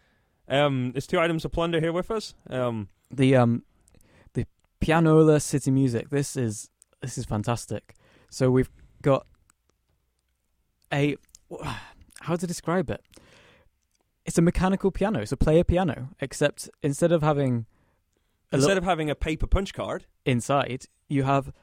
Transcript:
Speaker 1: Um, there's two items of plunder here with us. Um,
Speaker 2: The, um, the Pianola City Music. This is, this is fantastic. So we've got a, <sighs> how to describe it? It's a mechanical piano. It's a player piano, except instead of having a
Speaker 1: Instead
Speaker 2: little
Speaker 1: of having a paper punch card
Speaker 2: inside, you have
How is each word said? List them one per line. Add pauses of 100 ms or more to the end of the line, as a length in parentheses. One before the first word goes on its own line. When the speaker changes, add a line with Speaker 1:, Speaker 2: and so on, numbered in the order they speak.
(480)
Speaker 1:
Um,
there's
two
items
of
plunder
here
with
us. (160)
Um, (220)
Speaker 2:
The,
um, (680)
the (340)
Pianola
City
Music.
This
is, (320)
this
is
fantastic. (360)
So
we've (320)
got (1700)
a, (340)
<sighs> (640)
how
to
describe
it? (1200)
It's
a
mechanical
piano.
It's
a
player
piano, (100)
except (120)
instead
of
having (840)
a
Speaker 1:
Instead
Speaker 2:
little
Speaker 1:
of
having
a
paper
punch
card (180)
Speaker 2:
inside, (240)
you
have (100)